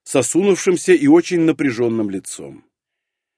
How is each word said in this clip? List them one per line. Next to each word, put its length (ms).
с 140
осунувшимся 760
и 140
очень 340
напряжённым 720
лицом. 540